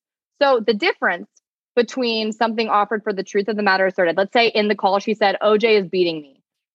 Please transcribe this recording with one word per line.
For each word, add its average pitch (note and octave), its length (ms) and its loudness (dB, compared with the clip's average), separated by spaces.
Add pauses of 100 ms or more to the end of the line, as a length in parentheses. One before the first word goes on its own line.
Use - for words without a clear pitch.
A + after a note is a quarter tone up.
(420)
So C4+ 180 4
the G#3+ 140 0
difference G#3 560 -4 (440)
between A3+ 580 -2
something A3+ 360 -2
offered G3+ 340 0
for G#3+ 120 -4
the F#3 80 -6
truth G3+ 260 -4
of A3 80 -4
the G#3 60 -4
matter F#3+ 240 2
asserted, F3+ 320 0
let's G3+ 160 -2
say A#3 140 4
in G#3 200 0
the G#3+ 60 0
call G3 260 0
she G#3+ 140 -2
said, G3 260 0
"O G#3+ 160 4
J G#3+ 200 4
is F#3+ 120 0
beating E3+ 320 0
me." C3+ 220 -20 (320)